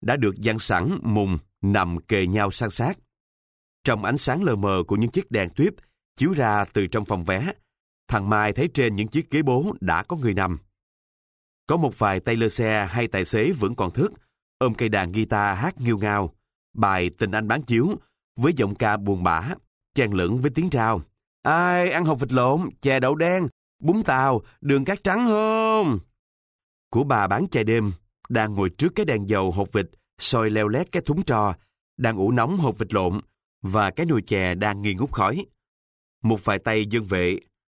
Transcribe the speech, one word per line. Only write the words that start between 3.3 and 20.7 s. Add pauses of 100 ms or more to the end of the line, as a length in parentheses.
Trong
ánh
sáng
lờ
mờ
của
những
chiếc
đèn
tuyếp (440)
chiếu
ra
từ
trong
phòng
vé, (540)
thằng
Mai
thấy
trên
những
chiếc
ghế
bố
đã
có
người
nằm. (1120)
Có
một
vài
tay
lơ
xe
hay
tài
xế
vẫn
còn
thức, (440)
ôm
cây
đàn
guitar
hát
nghêu
ngao, (400)
bài
Tình
Anh
Bán
Chiếu (460)
với
giọng
ca
buồn
bã, (440)
chen
lẫn
với
tiếng